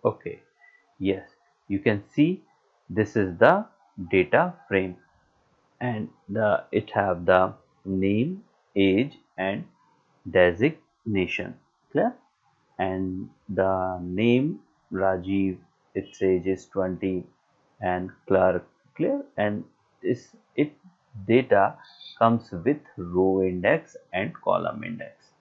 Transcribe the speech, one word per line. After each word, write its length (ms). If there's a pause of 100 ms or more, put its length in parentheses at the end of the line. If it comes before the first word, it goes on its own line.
Okay, 380 (580)
yes, 300 (400)
you 100
can 320
see 320 (460)
this 280
is 220
the 280 (440)
data 440 (120)
frame, 300 (840)
and 280 (200)
the, 440
it 180
have 360
the 260 (320)
name, 580 (320)
age 440 (180)
and 280 (680)
designation, 1200 (380)
clear? 220 (640)
And 500 (200)
the 540
name 580 (300)
Rajiv, 680 (360)
its 280
age 240
is 200
twenty, 600 (560)
and 280 (160)
clerk, 400 (300)
clear? 260 (140)
And 280 (380)
this, 260 (280)
it 160 (560)
data 460 (440)
comes 340
with 260 (180)
row 460
index 540 (180)
and 200
column 480
index. 440 (140)